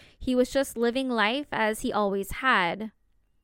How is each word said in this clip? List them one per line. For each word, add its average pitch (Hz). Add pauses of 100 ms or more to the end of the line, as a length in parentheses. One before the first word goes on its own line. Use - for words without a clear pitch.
(200)
He -
was 247
just 269
living 233
life 240
as 220
he 247
always 196
had. 202 (520)